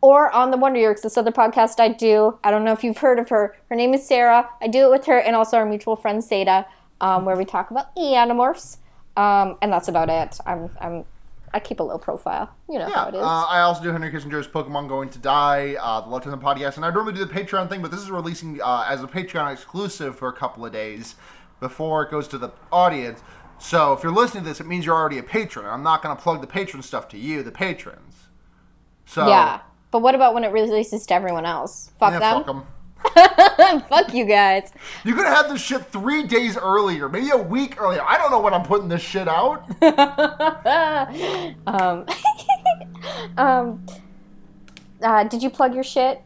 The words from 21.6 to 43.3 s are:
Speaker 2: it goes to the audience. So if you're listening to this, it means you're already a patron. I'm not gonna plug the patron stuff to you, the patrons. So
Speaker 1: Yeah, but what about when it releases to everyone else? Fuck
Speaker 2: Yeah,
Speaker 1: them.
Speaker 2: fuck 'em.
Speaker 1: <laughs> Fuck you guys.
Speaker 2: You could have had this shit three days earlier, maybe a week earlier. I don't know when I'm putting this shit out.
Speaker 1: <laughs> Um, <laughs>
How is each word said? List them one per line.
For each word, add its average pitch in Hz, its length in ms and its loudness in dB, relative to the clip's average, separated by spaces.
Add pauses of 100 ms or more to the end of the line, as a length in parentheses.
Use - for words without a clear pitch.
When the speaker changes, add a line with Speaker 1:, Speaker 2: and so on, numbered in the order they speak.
Speaker 2:
it 147 80 -6
goes 151 180 -8
to 139 100 -12
the 120 120 -10 (200)
audience. 151 520 0 (360)
So 156 340 2
if 135 100 -2
you're 165 100 -2
listening 208 320 0
to 156 40 -10
this, 151 120 -12
it 160 60 -14
means 175 200 -6
you're 165 100 2
already 156 220 0
a 120 40 -12
patron. 151 440 -6
I'm 117 160 -10
not 156 200 2
gonna - 140 -6
plug 160 240 -4
the 135 60 -14
patron 185 360 -10
stuff - 260 -10
to 104 100 -20
you, 143 240 -8
the 117 100 -12
patrons. - 760 -10 (760)
So - 240 -2
Speaker 1:
Yeah, 165 320 4 (300)
but 233 100 -2
what 254 140 4
about 254 180 4
when 233 120 -2
it 208 80 -4
releases 220 540 -2
to 190 80 0
everyone 180 300 -2
else? 165 460 -8 (100)
Fuck 208 140 4
Speaker 2:
Yeah, 170 60 -2
Speaker 1:
them. 233 240 0
Speaker 2:
fuck - 120 -12
'em. 135 60 -14 (400)
Speaker 1:
<laughs> 370 840 8
Fuck - 260 4
you 240 120 0
guys. 202 460 4 (320)
Speaker 2:
You 226 100 0
could 392 120 0
have 294 100 4 (100)
had 294 80 -6
this 226 80 -6
shit - 240 -6
three 262 360 -4
days 226 340 0
earlier, 190 520 0
maybe 226 220 -4
a 277 60 2
week 233 440 -4
earlier. 185 260 -2
I 220 120 4
don't 311 120 0
know 247 100 2
when 202 140 0
I'm 180 80 0
putting 196 260 -2
this 170 140 -4
shit 190 260 -6
out. 202 360 0 (160)
Speaker 1:
<laughs> 294 800 2 (1080)
Um, 349 400 -2
<laughs> 740 1300 -2